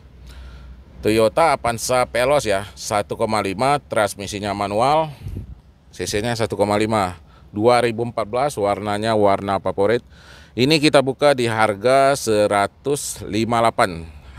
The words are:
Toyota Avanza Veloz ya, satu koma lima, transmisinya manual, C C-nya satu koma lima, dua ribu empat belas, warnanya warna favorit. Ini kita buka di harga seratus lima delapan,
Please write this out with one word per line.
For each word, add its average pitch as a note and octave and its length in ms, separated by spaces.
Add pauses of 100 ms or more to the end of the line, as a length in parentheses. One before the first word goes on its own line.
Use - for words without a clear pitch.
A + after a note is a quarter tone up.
(1040)
Toyota A2 480
Avanza B2 560
Veloz B2 400
ya, G2 240
satu G#2 420
koma G#2+ 300
lima, A#2+ 320
transmisinya G2+ 800
manual, C3 560 (800)
C F2+ 160
C-nya G#2+ 240
satu G#2+ 240
koma G2+ 240
lima, G#2 400 (320)
dua A#2 320
ribu A#2 240
empat A2+ 160
belas, B2+ 320
warnanya G#2 560
warna G2 480
favorit. G2+ 400 (560)
Ini C#3 240
kita C#3+ 240
buka C#3 320
di B2 80
harga A2+ 720
seratus G#2 1040
lima A2+ 400
delapan, F#2+ 480 (300)